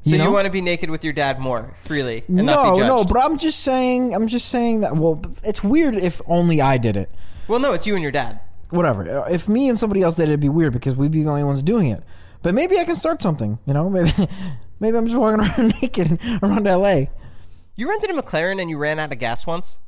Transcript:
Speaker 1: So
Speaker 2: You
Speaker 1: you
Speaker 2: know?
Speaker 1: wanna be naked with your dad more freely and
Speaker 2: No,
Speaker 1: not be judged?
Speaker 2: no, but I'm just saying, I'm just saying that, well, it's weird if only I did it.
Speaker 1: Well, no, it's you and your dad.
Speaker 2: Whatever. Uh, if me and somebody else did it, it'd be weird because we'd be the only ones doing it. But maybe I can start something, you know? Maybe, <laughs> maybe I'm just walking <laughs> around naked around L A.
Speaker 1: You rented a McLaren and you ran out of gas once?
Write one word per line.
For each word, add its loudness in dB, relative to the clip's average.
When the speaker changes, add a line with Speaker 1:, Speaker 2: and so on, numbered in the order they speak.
Speaker 1:
So 0
Speaker 2:
You 4
Speaker 1:
you 2
Speaker 2:
know? 2
Speaker 1:
wanna 2
be -2
naked -2
with -4
your -2
dad -2
more -6
freely -4
and 0
Speaker 2:
No, 4
Speaker 1:
not 4
be 4
judged? 4
Speaker 2:
no, 4
but 2
I'm 2
just 0
saying, 0
I'm 0
just -2
saying 0
that, -2
well, 2
it's -2
weird 4
if -2
only 2
I 4
did 0
it. -2
Speaker 1:
Well, 2
no, 2
it's 0
you 0
and 0
your -4
dad. -2
Speaker 2:
Whatever. 0
Uh, -6
if -2
me 2
and 2
somebody 0
else 2
did 2
it, 2
it'd 2
be 2
weird 2
because -2
we'd 2
be 2
the 0
only 0
ones 0
doing 2
it. -4
But 0
maybe 2
I 2
can -2
start 0
something, -2
you 0
know? 0
Maybe, 2
<laughs> -10
maybe 2
I'm 2
just 0
walking 2
<laughs> 2
around 2
naked 0
around 2
L 4
A. 2
Speaker 1:
You -4
rented -2
a -2
McLaren -2
and -4
you -6
ran -2
out -6
of -8
gas -2
once? -4